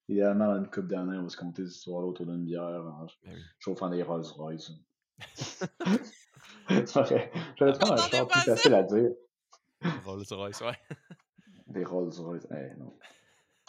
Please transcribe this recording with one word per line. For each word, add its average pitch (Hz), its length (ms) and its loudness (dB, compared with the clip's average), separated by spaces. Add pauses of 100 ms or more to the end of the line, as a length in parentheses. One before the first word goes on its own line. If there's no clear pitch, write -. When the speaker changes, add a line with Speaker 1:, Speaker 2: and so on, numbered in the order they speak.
Speaker 1:
idéalement, 101 380 4
dans 101 120 2
une 98 120 -4
couple 98 160 -6
d'années, 92 320 -4
on 90 60 -4
va 87 40 -8
se - 80 -12
compter 87 280 -8
des 90 40 -8
histoires 87 380 -8
autour 90 180 -6
d'une 87 220 -6
bière, 85 160 -4 (240)
en 80 180 -14 (200)
Speaker 2:
Ben 90 100 -18
oui. 85 80 -16 (160)
Speaker 1:
chauffant 92 320 -6
des 87 120 -2
Rolls-Royce. 80 680 -8 (480)
Speaker 2:
<laughs> - 0 -
Speaker 1:
<laughs> - 1700 -2
C'est - 140 2
vrai. - 320 2 (240)
J'allais 139 160 6
prendre 170 200 4
un 135 40 4
Speaker 3:
J'attendais - 200 2
Speaker 1:
char 123 120 2
Speaker 3:
pas - 60 2
Speaker 1:
plus 349 60 8
Speaker 3:
ça. 123 160 4
Speaker 1:
facile 123 180 8
à 95 100 8
dire. 110 260 6 (920)
Speaker 2:
Rolls-Royce, 101 580 -8
ouais. 117 160 -4 (100)
<laughs> - 800 -20
Speaker 1:
Des 95 180 -4
Rolls-Royce, 87 640 -6
eh, 69 280 -10
non. 64 180 -16 (720)